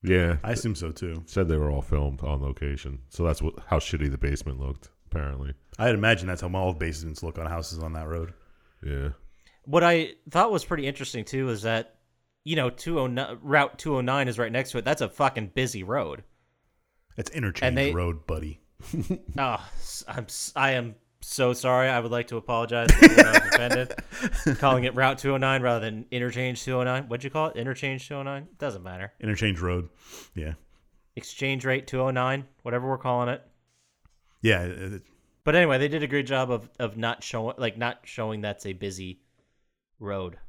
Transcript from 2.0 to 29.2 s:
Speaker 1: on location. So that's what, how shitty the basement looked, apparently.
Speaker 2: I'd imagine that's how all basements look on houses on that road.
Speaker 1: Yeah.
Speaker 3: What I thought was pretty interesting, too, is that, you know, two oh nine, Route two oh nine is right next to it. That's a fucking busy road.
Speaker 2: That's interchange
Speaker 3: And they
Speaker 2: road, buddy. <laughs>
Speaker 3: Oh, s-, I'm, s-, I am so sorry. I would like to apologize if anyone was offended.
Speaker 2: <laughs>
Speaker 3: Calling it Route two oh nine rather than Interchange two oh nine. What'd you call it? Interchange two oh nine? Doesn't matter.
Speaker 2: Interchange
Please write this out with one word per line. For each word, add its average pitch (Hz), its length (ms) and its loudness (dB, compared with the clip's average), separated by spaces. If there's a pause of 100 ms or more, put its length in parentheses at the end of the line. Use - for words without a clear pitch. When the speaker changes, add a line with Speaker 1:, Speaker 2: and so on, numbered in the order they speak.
Speaker 1:
on 69 200 -2
location. 69 680 -6
So - 160 -6
that's 80 180 0
what, 80 120 -2 (140)
how 80 120 2
shitty 71 320 -2
the 67 60 -4
basement 69 420 -4
looked, 67 300 -8 (200)
apparently. 69 440 -6 (260)
Speaker 2:
I'd 113 160 4
imagine 107 320 2
that's 90 140 -6
how 90 120 -6
all 92 200 0
basements 80 500 -6
look 82 160 -8
on 82 60 -6
houses 82 340 -6
on 80 140 -6
that 80 160 -8
road. 82 240 -6 (520)
Speaker 1:
Yeah. 69 240 -4 (540)
Speaker 3:
What 160 220 4
I 165 300 2 (140)
thought 202 220 4
was 185 140 0
pretty 151 200 -4
interesting, 135 380 -6
too, 131 260 -4
is 110 120 -2
that, 113 340 -2 (480)
you 156 140 -2
know, 131 120 0
two 165 300 -4
oh 131 80 0
nine, 123 340 -4
Route 143 380 2
two 151 160 -2
oh 127 60 2
nine 131 260 2
is 113 100 -4
right 117 140 0
next 127 200 -2
to 127 80 -4
it. 104 60 -4
That's 143 160 2
a 120 80 0
fucking 120 460 0
busy 120 280 -2
road. 92 400 -4 (920)
Speaker 2:
That's - 160 -6
interchange 127 380 -2
Speaker 3:
And 127 80 0
they 139 160 2
Speaker 2:
road, 85 340 -4
buddy. 78 320 -6 (200)
<laughs> - 600 -6
Speaker 3:
Oh, 131 280 -2 (100)
s-, - 300 -6
I'm, - 180 -8
s-, - 300 -10
I 135 180 2
am 117 200 -2 (280)
so 127 320 0
sorry. 127 360 2
I 127 100 2
would 117 120 -4
like 120 160 -2
to 117 100 -6
apologize 117 540 0
if - 120 12
anyone - 300 12
was 302 80 10 (140)
offended. 127 380 2 (320)
Speaker 2:
<laughs> - 340 0
Speaker 3:
Calling 131 240 4
it 127 100 0
Route 131 240 2
two 139 160 0
oh 135 40 0
nine 135 260 2
rather 120 200 2
than 110 280 -6
Interchange 123 520 -4
two 131 120 -4
oh 123 80 0
nine. 127 220 -2
What'd 120 180 -6
you 139 80 -8
call 156 160 0
it? - 100 -6
Interchange 131 500 -6
two - 60 -10
oh 139 100 -8
nine? 139 240 -10 (120)
Doesn't 101 240 -6
matter. 92 360 -10
Speaker 2:
Interchange 104 400 -2